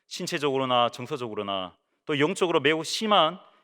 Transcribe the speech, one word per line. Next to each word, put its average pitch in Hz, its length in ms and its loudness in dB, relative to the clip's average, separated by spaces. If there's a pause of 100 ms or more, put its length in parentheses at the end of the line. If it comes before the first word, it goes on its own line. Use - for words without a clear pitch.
신체적으로나 131 840 0
정서적으로나 104 840 -8 (300)
또 147 160 -2
영적으로 170 400 2
매우 156 240 2
심한 185 560 2 (240)